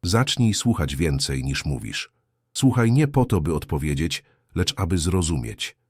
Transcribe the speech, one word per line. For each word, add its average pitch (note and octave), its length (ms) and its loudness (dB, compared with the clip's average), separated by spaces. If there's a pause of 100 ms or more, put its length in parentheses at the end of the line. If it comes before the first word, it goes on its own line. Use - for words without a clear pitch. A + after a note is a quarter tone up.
Zacznij A2+ 500 2
słuchać D#2+ 420 0
więcej, C#2 480 0
niż C#2 220 -4
mówisz. A#1+ 460 -6 (420)
Słuchaj A#2+ 380 2
nie C#3+ 160 4
po C#3 180 2
to, F#2+ 160 2
by D#2 120 -2
odpowiedzieć, D2 720 -2 (320)
lecz - 220 -2
aby F#2 200 0
zrozumieć. D#2+ 800 -2 (120)